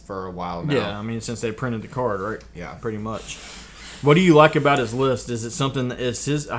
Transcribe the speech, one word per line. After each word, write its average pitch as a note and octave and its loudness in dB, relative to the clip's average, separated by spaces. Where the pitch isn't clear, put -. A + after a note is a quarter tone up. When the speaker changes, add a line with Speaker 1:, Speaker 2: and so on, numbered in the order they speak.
Speaker 1:
for F#2+ -8
a F#2 -8
while F2 -6
now. D3 0
Speaker 2:
Yeah, G#2 -2
I - -8
mean, A2+ -6
since A2+ -6
they A2+ -2
printed A#2+ -4
the - -14
card, A2+ -4
right? G#2 -6
Speaker 1:
Yeah. E2+ -12
Speaker 2:
Pretty A2 -6
much. G#2+ -8
What C#3+ 8
do E3+ 8
you F3 8
like D3+ 10
about C#3+ 4
his A#2 -2
list? C3 0
Is A2+ -4
it A#2 -8
something, B2+ -2
is B2 -4
his, D3 -2
I A#2+ -2